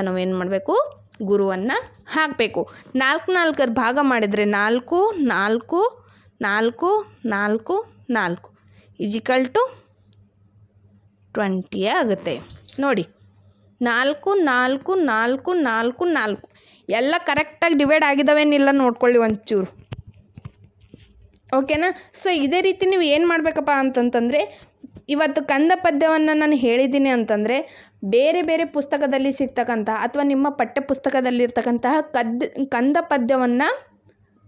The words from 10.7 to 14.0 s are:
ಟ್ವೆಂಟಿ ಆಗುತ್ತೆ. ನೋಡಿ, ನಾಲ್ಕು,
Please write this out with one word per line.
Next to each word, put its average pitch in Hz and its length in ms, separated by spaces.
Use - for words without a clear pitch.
ಟ್ವೆಂಟಿ 190 540
ಆಗುತ್ತೆ. 214 520
ನೋಡಿ, 247 280
ನಾಲ್ಕು, 269 520